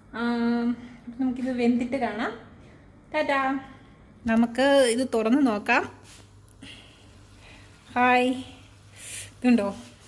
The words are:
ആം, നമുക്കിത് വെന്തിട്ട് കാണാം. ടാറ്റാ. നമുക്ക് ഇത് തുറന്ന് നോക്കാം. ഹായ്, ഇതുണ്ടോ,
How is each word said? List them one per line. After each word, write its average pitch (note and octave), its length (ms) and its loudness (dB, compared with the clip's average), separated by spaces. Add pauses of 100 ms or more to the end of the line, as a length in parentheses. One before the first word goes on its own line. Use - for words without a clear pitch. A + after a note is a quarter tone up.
(220)
ആം, A#3+ 440 -2 (540)
നമുക്കിത് B3+ 280 -4 (120)
വെന്തിട്ട് A#3+ 420 0
കാണാം. A#3 300 -4 (800)
ടാറ്റാ. C#4+ 260 -2 (920)
നമുക്ക് A#3 360 2 (280)
ഇത് C4 100 -2 (100)
തുറന്ന് A3+ 340 2
നോക്കാം. A#3 360 0 (2000)
ഹായ്, B3 400 2 (1040)
ഇതുണ്ടോ, A3+ 300 2 (400)